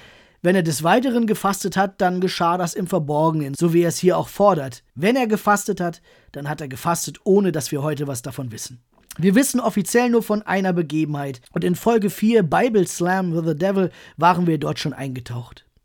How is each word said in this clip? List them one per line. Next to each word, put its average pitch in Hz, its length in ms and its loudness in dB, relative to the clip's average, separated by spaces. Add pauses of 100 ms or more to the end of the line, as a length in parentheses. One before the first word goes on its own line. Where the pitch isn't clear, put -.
(420)
Wenn 180 140 2
er 185 80 2
des 156 180 -2
Weiteren 233 460 2
gefastet 202 480 -2
hat, 196 240 -2
dann 180 220 0
geschah 180 360 0
das 175 160 -4
im 185 140 -4
Verborgenen, 151 640 0
so 165 200 0
wie 170 80 6
er 170 80 2
es 156 80 -4
hier 165 200 2
auch 160 120 -4
fordert. 160 540 2 (120)
Wenn 208 220 2
er 247 100 2
gefastet 208 540 0
hat, 170 200 -4 (300)
dann 143 160 -10
hat 151 140 -6
er 147 80 -8
gefastet, 151 560 -4
ohne 190 260 4
dass 151 220 -4
wir 139 100 -4
heute 151 240 -4
was 131 140 -8
davon 131 320 -10
wissen. - 260 -14 (400)
Wir 185 160 4
wissen 262 240 4
offiziell 240 500 0
nur 233 140 4
von 214 200 -2
einer 185 300 0
Begebenheit. 151 680 -4 (100)
Und 170 120 -4
in 180 120 0
Folge 220 340 2
vier, 214 340 2
Bible 180 440 2
Slam 180 480 -2
with 165 100 -2
the 160 100 0
Devil, 190 360 0 (240)
waren 170 320 2
wir 160 100 2
dort 151 220 -4
schon 147 140 -4
eingetaucht. 120 720 -10 (200)